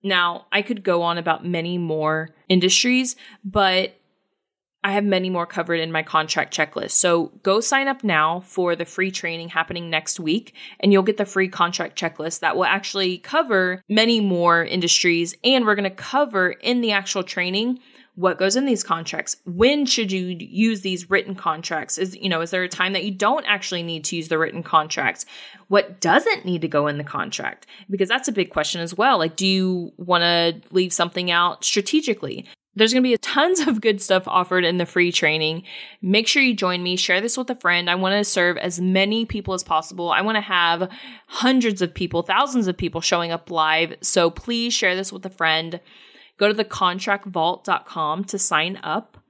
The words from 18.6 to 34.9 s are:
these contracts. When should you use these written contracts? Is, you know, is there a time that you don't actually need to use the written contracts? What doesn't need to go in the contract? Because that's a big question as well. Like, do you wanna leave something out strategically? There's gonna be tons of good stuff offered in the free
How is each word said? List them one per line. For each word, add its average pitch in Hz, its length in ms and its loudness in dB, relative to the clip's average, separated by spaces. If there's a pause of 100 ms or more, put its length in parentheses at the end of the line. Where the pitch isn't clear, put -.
these 247 180 0
contracts. 165 520 -6 (100)
When 247 400 2
should 220 260 0
you 185 260 -4
use 208 440 0
these 185 260 -6
written 196 260 0
contracts? 165 600 -4
Is, 185 200 -4
you - 120 -6
know, 165 140 0
is 170 80 -4
there 185 120 -2
a 180 60 -4
time 185 240 -2
that 185 120 -4
you 208 60 -4
don't 208 360 0
actually 190 360 -2
need 165 220 -8
to 175 120 -6
use 160 120 -8
the 160 100 0
written 160 240 -2
contracts? 156 640 -2 (440)
What 196 320 0
doesn't - 440 2
need 180 160 -2
to 160 80 -2
go 147 200 0
in 147 100 -4
the 147 60 -8
contract? - 640 -8 (220)
Because 190 200 6
that's 254 200 2
a 269 40 -2
big 185 180 0
question - 320 -2
as 170 120 -6
well. 233 240 4
Like, 165 180 0
do 190 100 0
you 185 500 0
wanna 170 640 2 (100)
leave 185 220 2
something 175 380 -2
out 175 340 0
strategically? 214 840 -2 (280)
There's 220 180 4
gonna 254 100 4
be 247 140 4
tons 330 440 2
of 254 200 0
good 208 220 2
stuff 185 240 2
offered 180 380 2
in 175 120 0
the 175 100 0
free 175 240 2